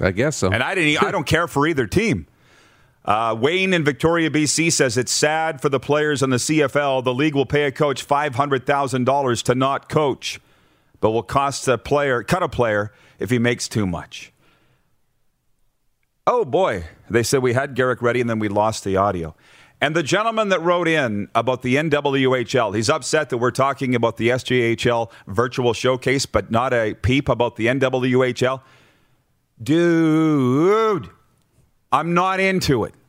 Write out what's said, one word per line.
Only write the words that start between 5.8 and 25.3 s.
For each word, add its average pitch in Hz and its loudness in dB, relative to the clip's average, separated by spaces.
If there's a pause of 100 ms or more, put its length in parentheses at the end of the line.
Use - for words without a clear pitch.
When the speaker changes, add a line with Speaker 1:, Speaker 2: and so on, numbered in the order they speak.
Speaker 2:
players 147 0
in 131 0
the 127 0
C 151 0
F 139 0
L. 139 0
The 127 0
league 147 0
will 135 0
pay 147 0
a 139 -2
coach 143 -2
five 143 -2
hundred 139 -2
thousand 139 0
dollars 131 0
to 123 2
not 131 -2
coach, - -2 (640)
but 110 2
will 113 0
cost 139 -2
a 120 2
player, 139 0
cut 180 0
a 156 -2
player 107 0 (260)
if - -6
he 123 2
makes 120 0
too 107 -2
much." - -10 (2000)
Oh, 233 2
boy. 135 0 (240)
They 113 2
said 135 0
we 127 2
had 139 -2
Garrick 123 0
ready, 120 2
and 120 -2
then 110 -2
we 107 0
lost 104 0
the 95 0
audio. 92 -2 (460)
And 151 0
the 175 0
gentleman 214 -2
that 180 0
wrote 175 0
in 123 -2
about 123 0
the 127 0
N 160 -2
W 139 2
H 123 -4
L, 113 2
he's 110 0
upset 151 -2
that 127 -4
we're 120 0
talking 135 -2
about 117 0
the 113 2
S 123 0
J 127 -2
H 117 0
L 117 0 (160)
virtual 120 0